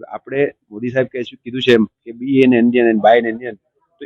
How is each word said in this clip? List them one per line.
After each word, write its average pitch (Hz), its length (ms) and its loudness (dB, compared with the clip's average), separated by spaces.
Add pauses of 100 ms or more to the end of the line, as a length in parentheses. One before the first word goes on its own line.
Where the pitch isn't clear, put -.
આપણે 131 440 -4 (200)
મોદી 113 180 -8
સાહેબ 127 180 -2
કહે 123 160 -8
છે, 123 200 -16
કીધું 123 180 -8
છે 120 120 -2
એમ 110 120 2
કે - 240 -12
"Be 131 360 0
an 127 60 6
Indian 120 360 4
and 113 100 0
buy 110 240 4
an 117 100 -4
Indian", 117 240 -12 (440)
તો - 60 -16